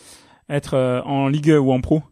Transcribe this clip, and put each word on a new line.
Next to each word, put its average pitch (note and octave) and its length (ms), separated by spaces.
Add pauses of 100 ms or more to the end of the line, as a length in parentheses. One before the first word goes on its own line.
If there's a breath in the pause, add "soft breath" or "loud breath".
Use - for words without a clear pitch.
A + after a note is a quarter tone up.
(500 loud breath)
être, C#3+ 260
euh, B2+ 260
en C#3 260
Ligue D3+ 320
ou C3 120
en B2+ 100
pro ? D#3 200 (100)